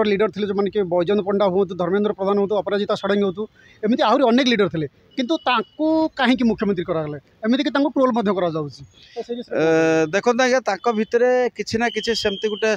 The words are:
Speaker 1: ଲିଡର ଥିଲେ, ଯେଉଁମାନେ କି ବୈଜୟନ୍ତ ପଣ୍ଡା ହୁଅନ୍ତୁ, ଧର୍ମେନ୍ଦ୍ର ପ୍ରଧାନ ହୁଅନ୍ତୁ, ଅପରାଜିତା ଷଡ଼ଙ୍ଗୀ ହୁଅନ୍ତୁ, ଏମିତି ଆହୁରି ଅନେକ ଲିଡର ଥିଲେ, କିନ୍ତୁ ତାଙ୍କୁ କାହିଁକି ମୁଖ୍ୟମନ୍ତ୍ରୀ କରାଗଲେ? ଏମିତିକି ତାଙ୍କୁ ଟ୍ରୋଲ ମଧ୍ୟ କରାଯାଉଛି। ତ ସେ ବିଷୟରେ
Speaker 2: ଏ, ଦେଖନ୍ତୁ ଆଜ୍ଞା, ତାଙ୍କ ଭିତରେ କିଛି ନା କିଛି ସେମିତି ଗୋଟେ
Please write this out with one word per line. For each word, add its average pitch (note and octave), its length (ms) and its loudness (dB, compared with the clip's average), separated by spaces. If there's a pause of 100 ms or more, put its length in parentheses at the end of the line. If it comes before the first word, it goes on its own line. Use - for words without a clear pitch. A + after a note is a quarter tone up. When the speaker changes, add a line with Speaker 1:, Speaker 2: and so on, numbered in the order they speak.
Speaker 1:
ଲିଡର G#3 240 0
ଥିଲେ, G3 180 -6
ଯେଉଁମାନେ G3+ 220 -2
କି G#3 120 -4
ବୈଜୟନ୍ତ F3+ 440 0
ପଣ୍ଡା G3+ 200 2
ହୁଅନ୍ତୁ, F#3+ 300 0
ଧର୍ମେନ୍ଦ୍ର G3 380 0
ପ୍ରଧାନ G3 240 -2
ହୁଅନ୍ତୁ, G3+ 180 0
ଅପରାଜିତା G3+ 400 -2
ଷଡ଼ଙ୍ଗୀ G3+ 300 0
ହୁଅନ୍ତୁ, G3 180 -4 (400)
ଏମିତି A#3+ 200 0
ଆହୁରି C#4+ 200 4
ଅନେକ B3 260 4
ଲିଡର G#3 200 2
ଥିଲେ, D#3 180 -6 (300)
କିନ୍ତୁ C4 160 -2 (160)
ତାଙ୍କୁ B3 380 -2 (300)
କାହିଁକି B3+ 260 2
ମୁଖ୍ୟମନ୍ତ୍ରୀ G3+ 460 0
କରାଗଲେ? D#3 280 -4 (280)
ଏମିତିକି C4+ 280 0
ତାଙ୍କୁ C#4+ 160 0
ଟ୍ରୋଲ C4 280 2
ମଧ୍ୟ G#3 160 0
କରାଯାଉଛି। D#3+ 480 -4 (280)
ତ - 160 -20
ସେ A#3+ 100 -10
ବିଷୟରେ - 220 -8
Speaker 2:
ଏ, D3+ 60 2 (500)
ଦେଖନ୍ତୁ A3+ 300 2
ଆଜ୍ଞା, B3+ 160 2 (100)
ତାଙ୍କ G3 240 -4
ଭିତରେ A3+ 360 2 (280)
କିଛି G#3+ 200 -6
ନା A#3 120 0
କିଛି G#3+ 260 -4
ସେମିତି G3+ 340 -2
ଗୋଟେ G#3+ 260 -2